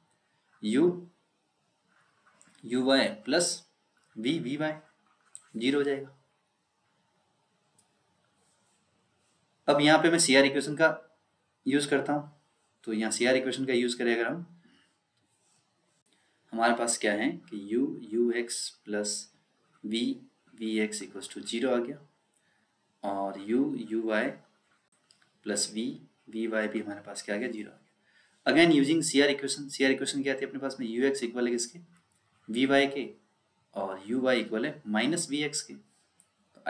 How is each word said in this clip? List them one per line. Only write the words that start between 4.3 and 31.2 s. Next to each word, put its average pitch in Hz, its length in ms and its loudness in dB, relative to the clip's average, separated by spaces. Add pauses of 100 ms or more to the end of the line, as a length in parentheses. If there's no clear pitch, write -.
V 127 160 -6
Y, 151 160 -2 (840)
ज़ीरो 131 220 0
हो 139 60 2
जाएगा। 135 320 -4 (3500)
अब 147 120 4
यहाँ 156 220 8
पे 170 80 4
मैं 170 80 4
सीआर 135 260 8
equation 143 300 0
का 156 420 0 (500)
यूज़ 143 240 2
करता 139 220 0
हूँ, 147 180 -4 (540)
तो 113 80 -4
यहाँ 110 180 -2
सीआर 123 260 2
equation 131 280 -2
का 127 80 0
यूज़ 120 260 0
करें 120 160 2
अगर 117 120 0
हम, 165 340 -8 (1900)
हमारे 117 220 2
पास 117 240 -2
क्या 107 140 0
है 120 180 0
कि - 260 -12 (200)
u, 131 380 -2
U 120 180 2
X 117 360 -4 (160)
plus 104 480 -6 (540)
v, 107 60 -4 (600)
V 110 240 -4
X 107 240 -4
equals 95 300 -14
to 104 100 -10
zero 117 300 -2
आ 120 40 2
गया, 123 220 -4 (1080)
और 98 340 -4
u, 110 540 -2
यू 113 100 -2
वाई 110 260 0 (1120)
plus 104 320 -4
v, 113 140 -4 (400)
V 113 180 -6
Y 110 220 -2
भी 107 120 -4
हमारे 101 200 -10
पास 101 220 -14
क्या 104 120 -6
आ 104 40 -2
गया, 123 100 -4
ज़ीरो 107 220 -10
आ - 40 -20
गया। - 800 -8
Again 156 300 6
using 156 200 2
सीआर 143 280 4
equation, 139 380 -6
सीआर 135 220 2
equation 139 320 -2
क्या 139 120 -2
आती 135 100 -4
है 135 40 -6
अपने 135 120 -10
पास 135 200 -6
में, 123 60 -4
U 117 200 0
X 135 160 0